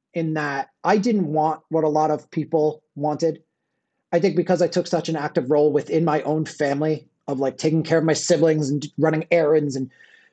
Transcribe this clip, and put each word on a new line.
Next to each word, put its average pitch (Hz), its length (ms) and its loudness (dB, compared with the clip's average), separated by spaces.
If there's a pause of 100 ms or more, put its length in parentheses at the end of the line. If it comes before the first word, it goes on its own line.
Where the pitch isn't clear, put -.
(140)
in 160 220 -4
that 143 340 -6 (140)
I 208 140 2
didn't 190 360 0
want 156 360 -2
what 160 140 0
a 156 60 2
lot 151 220 2
of 151 180 -6
people 151 540 -2 (120)
wanted. 151 460 -4 (720)
I 175 60 4
think 156 160 2
because 175 260 2
I 170 60 2
took 175 180 -2
such 165 240 -4
an 165 60 -2
active 147 340 -4
role 147 240 4
within 156 320 0
my 156 160 0
own 156 240 -2
family 143 640 -2 (200)
of, 139 120 -4
like, 131 180 -2
taking 156 240 0
care 160 160 0
of 160 80 2
my 160 80 4
siblings 156 560 2
and 143 180 -4 (120)
running 156 320 0
errands 151 440 2
and 131 140 -6 (440)